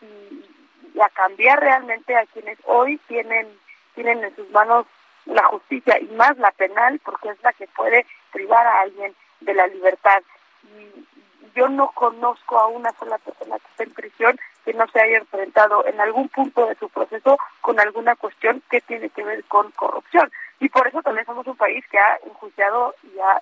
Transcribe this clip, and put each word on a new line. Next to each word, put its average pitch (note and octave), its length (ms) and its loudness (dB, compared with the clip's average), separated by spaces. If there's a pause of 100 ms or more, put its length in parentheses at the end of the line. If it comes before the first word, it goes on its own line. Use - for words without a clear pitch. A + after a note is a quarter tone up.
y, G#3 440 -20 (500)
y - 60 0
a G#3 100 4
cambiar G#3+ 500 2
realmente B3 560 0
a A3 100 2
quienes G#3+ 380 -16
hoy C4 340 2 (100)
tienen, A3+ 380 -4 (480)
tienen A#3 300 -2
en G3 120 -8
sus G3+ 140 -16
manos A3 360 2 (380)
la - 200 0
justicia, C4 540 0
y - 100 -10
más A#3 300 2
la G#3+ 140 2
penal, A3 520 -2
porque - 260 -12
es G3+ 120 -14
la A#3+ 100 0
que G3 160 -10
puede A#3 380 0 (260)
privar A3 340 2
a A3 140 2
alguien G3 340 -6 (260)
de G3 140 -4
la F#3+ 140 4
libertad. F#3+ 540 2 (420)
Y G#3 420 -20 (480)
yo B3 140 2
no C#4 240 0
conozco A#3 680 -2
a A3 80 6
una A#3 260 -4
sola A3+ 260 -10
persona - 400 -14
que - 120 -20
esté - 140 -12
en - 100 -18
prisión A#3 460 -2 (240)
que A3+ 100 -4
no A3+ 140 0
se A3+ 120 0
haya A3+ 160 4
enfrentado G#3 720 2
en G#3+ 120 -4
algún A3 300 -2
punto C4+ 380 -2
de A3 80 -4
su - 160 -12
proceso - 480 0 (240)
con A3 180 0
alguna A3+ 360 0
cuestión A3 540 -4
que A#3+ 120 -2
tiene A3+ 260 -12
que - 160 -12
ver G#3+ 200 -10
con G#3 260 0
corrupción. - 600 -2 (300)
Y C4+ 80 0
por B3+ 180 2
eso C4+ 160 -6
también A3+ 220 -4
somos A#3+ 220 -12
un B3+ 100 -10
país G#3+ 340 -2
que G3+ 80 0
ha G#3 280 2
enjuiciado G#3+ 760 -4
y F#3+ 160 -20
ha F#3+ 240 2